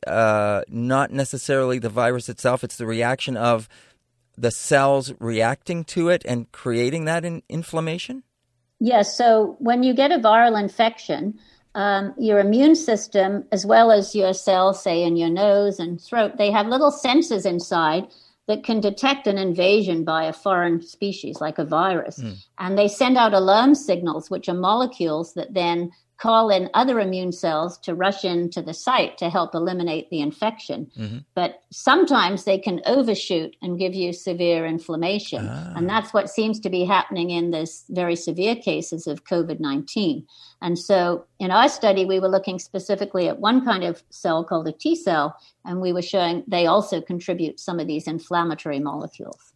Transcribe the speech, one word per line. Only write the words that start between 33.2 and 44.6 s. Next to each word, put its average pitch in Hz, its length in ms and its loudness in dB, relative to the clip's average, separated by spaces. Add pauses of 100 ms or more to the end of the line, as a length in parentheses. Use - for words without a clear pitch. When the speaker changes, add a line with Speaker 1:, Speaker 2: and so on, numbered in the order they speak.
Speaker 2:
and 175 180 -6
give 185 140 -2
you 175 200 -4
severe 170 520 -2
inflammation. 165 840 -4
Speaker 1:
Ah. 165 260 -10
Speaker 2:
And 170 140 -2
that's 214 240 -4
what 202 160 2
seems 220 320 -2
to 190 80 -6
be 180 160 0
happening 180 460 0
in 170 200 -2
this 160 380 -6
very 170 260 -2
severe 180 400 -2
cases 165 520 -6
of 143 180 -8
covid 170 340 -4
nineteen. 151 680 -4 (360)
And 170 180 -4
so 175 460 0 (140)
in 185 120 -2
our 233 160 6
study, 196 380 2
we 190 160 0
were 190 80 0
looking 185 280 -2
specifically 190 720 -4
at - 120 -4
one 247 260 2
kind 190 180 0
of 170 260 -6
cell 165 360 -2
called 160 220 -4